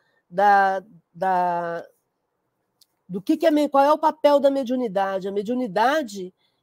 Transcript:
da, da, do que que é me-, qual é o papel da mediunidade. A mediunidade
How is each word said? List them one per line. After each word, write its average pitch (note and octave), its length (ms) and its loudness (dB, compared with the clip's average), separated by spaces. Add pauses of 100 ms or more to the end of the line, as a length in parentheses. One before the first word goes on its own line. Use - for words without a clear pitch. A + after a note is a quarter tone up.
(280)
da, G3 540 2 (320)
da, F3 720 -2 (1200)
do F#3+ 120 -8
que D#4 160 0
que E4+ 100 0
é E4 40 4
me-, D4 180 0
qual C#4 160 2
é D4 80 4
o D#4 60 2
papel D4+ 420 2
da C#4 100 4
mediunidade. G#3 800 -4
A G3 40 -8
mediunidade G#3 1000 -4 (280)